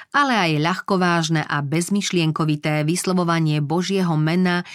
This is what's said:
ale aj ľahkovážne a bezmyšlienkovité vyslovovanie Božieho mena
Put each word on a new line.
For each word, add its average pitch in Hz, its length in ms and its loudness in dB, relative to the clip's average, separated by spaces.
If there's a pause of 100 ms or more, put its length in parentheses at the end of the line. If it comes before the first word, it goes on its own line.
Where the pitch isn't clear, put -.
(160)
ale 277 160 2
aj 165 320 0
ľahkovážne 170 800 0
a 147 160 -4
bezmyšlienkovité 156 1300 0
vyslovovanie 170 720 0
Božieho 175 560 0
mena 175 480 2 (100)